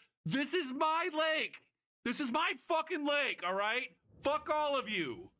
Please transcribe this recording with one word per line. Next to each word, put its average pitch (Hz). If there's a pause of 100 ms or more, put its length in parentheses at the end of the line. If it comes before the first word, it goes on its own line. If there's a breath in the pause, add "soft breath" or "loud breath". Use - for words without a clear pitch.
(260 soft breath)
This 269
is 320
my 320
lake. 311 (480)
This 240
is 285
my 320 (140)
fucking 320
lake, 285
all 180
right? 220 (360)
Fuck 294
all 302
of 226
you. 165